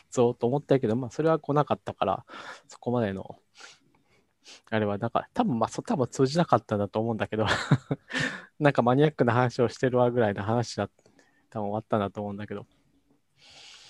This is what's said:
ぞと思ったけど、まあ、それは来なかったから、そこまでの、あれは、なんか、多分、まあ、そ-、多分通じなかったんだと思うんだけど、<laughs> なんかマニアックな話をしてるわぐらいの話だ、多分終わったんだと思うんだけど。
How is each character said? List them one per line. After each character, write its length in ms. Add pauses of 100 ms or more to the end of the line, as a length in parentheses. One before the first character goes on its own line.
ぞ 240
と 140
思 100
っ 40
た 180
け 80
ど、 80
ま 120
あ、 40
そ 120
れ 60
は 100
来 140
な 100
か 120
っ 20
た 160
か 120
ら、 200 (420)
そ 120
こ 120
ま 100
で 120
の、 260 (1300)
あ 80
れ 60
は、 120
な 100
ん 20
か、 240
多 100
分、 140
ま 100
あ、 20
そ-、 140
多 120
分 120
通 200
じ 100
な 80
か 120
っ 80
た 100
ん 40
だ 80
と 120
思 120
う 40
ん 20
だ 100
け 100
ど、 80 (560)
<laughs> 580
な 120
ん 20
か 80
マ 140
ニ 80
ア 40
ッ 40
ク 140
な 80
話 280
を 80
し 80
て 120
る 100
わ 120
ぐ 80
ら 120
い 20
の 100
話 320
だ、 140 (600)
多 120
分 80
終 20
わ 80
っ 40
た 140
ん 20
だ 120
と 100
思 100
う 20
ん 40
だ 80
け 80
ど。 120 (1200)